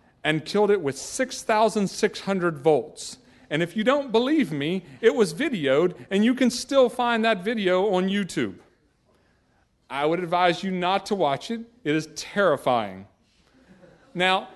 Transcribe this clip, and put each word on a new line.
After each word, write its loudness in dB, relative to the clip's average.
and 0
killed 0
it 2
with -4
six -8
thousand 2
six -4
hundred -2
volts. 0
And 0
if -4
you 0
don't 0
believe 2
me, -4
it 4
was 2
videoed, 0
and 2
you 4
can 2
still 2
find 0
that 0
video 2
on 2
YouTube. -4
I -2
would 0
advise 0
you -4
not -2
to -2
watch -2
it. -8
It 0
is -2
terrifying. -2
Now, 0